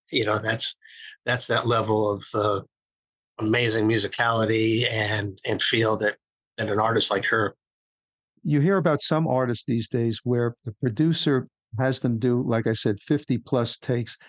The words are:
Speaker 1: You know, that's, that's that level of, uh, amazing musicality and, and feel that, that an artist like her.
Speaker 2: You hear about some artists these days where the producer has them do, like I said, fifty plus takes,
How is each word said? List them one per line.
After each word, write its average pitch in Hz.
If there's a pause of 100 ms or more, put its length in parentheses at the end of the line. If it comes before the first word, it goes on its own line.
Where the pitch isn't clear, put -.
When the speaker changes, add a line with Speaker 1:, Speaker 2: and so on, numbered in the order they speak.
(120)
Speaker 1:
You 117
know, 107
that's, 110 (500)
that's 123
that 120
level 107
of, 101 (100)
uh, 104 (800)
amazing 110
musicality 113
and, 104
and 107
feel 110
that, 104 (420)
that 107
an 101
artist 110
like 98
her. 107 (880)
Speaker 2:
You 147
hear 190
about 151
some 160
artists 127
these 117
days 117
where 120 (100)
the 110
producer 139 (300)
has 131
them 117
do, 123
like 113
I 113
said, 107
fifty 143
plus 117
takes, 120 (140)